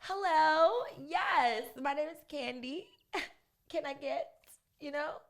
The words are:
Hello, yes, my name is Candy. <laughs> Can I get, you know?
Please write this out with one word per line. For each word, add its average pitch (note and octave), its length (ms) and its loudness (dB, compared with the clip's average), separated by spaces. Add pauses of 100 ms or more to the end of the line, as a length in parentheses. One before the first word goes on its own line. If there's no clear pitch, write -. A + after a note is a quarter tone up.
Hello, E4 840 4 (220)
yes, D#4 580 2 (160)
my C#4 120 -2
name D4+ 160 -2
is E4 200 -14
Candy. B3+ 580 -8 (260)
<laughs> - 580 -10
Can D#4+ 160 -4
I C#4 80 -6
get, - 340 -6 (520)
you C#4+ 120 -10
know? D4 220 -4 (160)